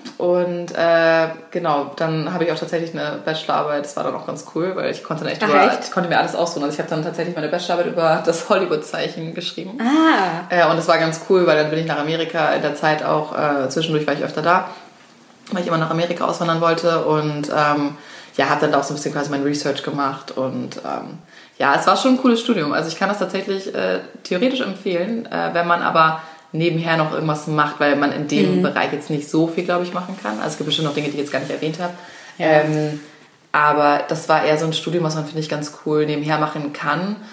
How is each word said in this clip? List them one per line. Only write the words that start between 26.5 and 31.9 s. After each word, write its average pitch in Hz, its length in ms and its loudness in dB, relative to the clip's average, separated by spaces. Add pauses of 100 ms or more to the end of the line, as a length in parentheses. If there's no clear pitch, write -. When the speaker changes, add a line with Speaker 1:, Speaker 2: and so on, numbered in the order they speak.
Speaker 1:
nebenher 165 440 0
noch 156 160 2
irgendwas 151 360 -2
macht, 151 340 0
weil 143 160 4
man 143 160 0
in 147 160 -4
dem 185 300 2
Speaker 2:
Mhm. - 20 2
Speaker 1:
Bereich 139 320 0
jetzt 143 160 -6
nicht 147 200 -4
so 160 180 2
viel, 165 180 -6
glaub 175 180 0
ich, 180 100 -6
machen 185 280 -8
kann. 214 160 -4
Also - 140 -4
es - 60 -8
gibt 151 100 -6
bestimmt 156 200 0
noch 147 60 -2
Dinge, 151 140 -4
die 147 80 -6
ich 147 40 -4
jetzt 139 140 -4
gar 135 60 -2
nicht 147 120 -6
erwähnt 151 300 -4
hab. 175 100 -4 (460)